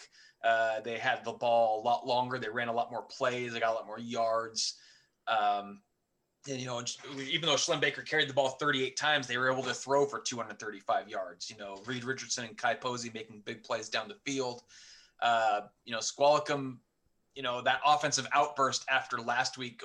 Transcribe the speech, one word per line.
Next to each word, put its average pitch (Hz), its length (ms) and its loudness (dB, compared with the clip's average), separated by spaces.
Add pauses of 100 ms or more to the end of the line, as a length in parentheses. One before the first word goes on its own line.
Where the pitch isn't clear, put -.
(440)
Uh, 113 380 4
they 113 160 -4
had 120 280 -2
the 117 80 -4
ball 117 480 4
a - 20 -4
lot 120 220 2
longer. 127 320 0
They 113 120 -6
ran 120 180 -2
a 117 60 -2
lot 117 180 -2
more 113 120 -6
plays. 123 500 -2
They 117 60 -6
got 113 120 2
a 113 40 0
lot 101 120 -6
more 107 120 -10
yards. 113 760 -2 (520)
Um, 104 540 0 (680)
and, 135 120 -6
you 127 80 -6
know, 123 160 -4
just, - 160 -8 (200)
even 151 300 -2
though 143 60 6
Schlembaker 143 520 0
carried 151 220 2
the 131 40 -8
ball 135 160 4
thirty-eight 131 460 0
times, 147 300 2
they 120 120 -4
were 131 140 2
able 131 120 0
to 123 100 -2
throw 139 320 4
for 120 140 -2
two - 180 -4
hundred 110 220 -8
thirty-five 104 500 -4
yards. 92 400 -8
You 113 80 -14
know, 98 300 -12
Reed 123 160 -6
Richardson 127 420 -6
and 110 100 -14
Kai 117 200 0
Posey 120 380 -4
making 110 300 -12
big 117 200 -10
plays 113 260 -4
down 113 180 -2
the 101 100 -14 (140)
field. 127 300 -4 (600)
Uh, 113 400 4 (240)
you 120 80 -12
know, 113 60 -2
Squalicum, 143 800 2 (560)
you 135 80 -12
know, 123 200 -2
that 127 240 2
offensive 147 480 4
outburst 139 560 2
after 131 280 0
last 120 400 -2
week 123 280 -10